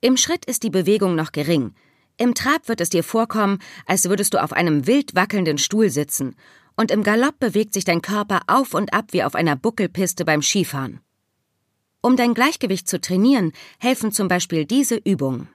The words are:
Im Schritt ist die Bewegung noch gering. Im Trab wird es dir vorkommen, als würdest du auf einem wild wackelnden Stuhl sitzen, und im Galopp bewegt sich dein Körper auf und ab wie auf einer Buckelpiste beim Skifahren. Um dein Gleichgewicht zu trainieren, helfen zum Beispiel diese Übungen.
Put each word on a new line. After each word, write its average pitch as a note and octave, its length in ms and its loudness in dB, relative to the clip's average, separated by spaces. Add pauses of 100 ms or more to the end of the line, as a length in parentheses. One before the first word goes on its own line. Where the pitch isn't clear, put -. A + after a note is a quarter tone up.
Im B3+ 160 2
Schritt E4+ 280 -2
ist - 180 -6
die A3+ 80 -2
Bewegung F#3+ 440 2
noch D#3+ 180 -4
gering. D3 420 0 (440)
Im A#3+ 160 2
Trab - 340 -2
wird A3+ 120 -4
es E3 100 -2
dir E3 120 2
vorkommen, A3 560 0 (280)
als F3+ 220 0
würdest G3 260 0
du - 80 2
auf - 100 -4
einem D#3 340 2
wild C#4 280 2
wackelnden F#3 440 0
Stuhl G#3+ 320 2
sitzen, C#3 460 -4 (400)
und A3+ 140 0
im G#3 120 2
Galopp A#3 360 0
bewegt G#3+ 360 0
sich F#3+ 100 -4
dein E3+ 180 0
Körper G3+ 440 -2
auf C4 280 2
und - 180 -2
ab - 200 -2
wie F#3 120 2
auf - 100 -2
einer D#3 220 2
Buckelpiste F3 680 -2
beim D3+ 180 2
Skifahren. C#3 580 -2 (1000)
Um B3 160 4
dein A#3+ 180 2
Gleichgewicht A#3 540 -2
zu F#3 120 -4
trainieren, G3 520 2 (260)
helfen A#3 340 0
zum F#3+ 160 -2
Beispiel E3+ 360 0
diese A#3 320 0
Übungen. C3+ 580 -2